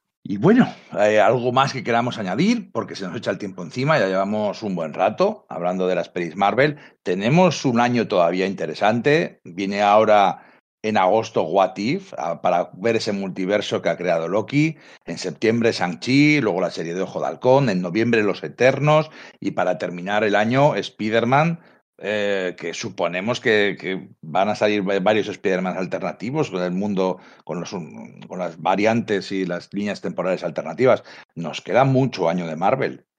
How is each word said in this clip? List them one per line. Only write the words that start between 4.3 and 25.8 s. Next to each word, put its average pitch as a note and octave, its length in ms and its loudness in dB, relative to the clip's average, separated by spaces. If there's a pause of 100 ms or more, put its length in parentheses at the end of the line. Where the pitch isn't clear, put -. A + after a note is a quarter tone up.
un G2 120 -4
buen D#2 180 -6
rato F3+ 560 0
hablando F2+ 380 -2
de F#2 80 2
las E2+ 140 -2
pelis E2+ 260 -6
Marvel. G#2+ 420 2 (260)
Tenemos B2 600 2
un A#2+ 160 2
año A#2+ 280 2
todavía F#2 400 2
interesante. A2 960 0
Viene G2 400 -4
ahora G#2 580 6 (420)
en G#2+ 140 -2
agosto G2+ 460 2
What F2+ 340 2
If, C3 400 -4
a-, E2+ 240 -6
para F2 320 0
ver A2+ 220 -2
ese G#2+ 160 -2
multiverso G2 720 -2
que F2 60 0
ha E2+ 80 -2
creado E2+ 300 0
Loki. B2 500 0 (280)
En E2 140 -10
septiembre A2+ 520 0
Shang-Chi, C3+ 680 2
luego F#2 200 0
la F2 100 0
serie E2+ 240 -8
de F#2+ 60 -4
Ojo F2+ 200 -6
de C2 60 -2
Halcón, B2+ 420 4
en F#2 120 0
noviembre A2 420 0
Los F#2+ 200 -2
Eternos C#3 680 2 (300)
y F#2+ 120 -4
para F2+ 280 0
terminar F#2 440 -4
el G2+ 120 2
año B2 400 2
Spider-Man, A#2 840 0 (380)
eh, G2 640 -4
que E2 140 -8
suponemos F#2+ 680 -4
que, G#2 400 2
que F#2 300 -8 (120)
van F#2+ 280 -2
a G#2 60 -4
salir G#2 320 0
va-, G2 120 0
varios G#2 300 2
Spider-Man F#2 480 -2
alternativos F#2+ 720 -6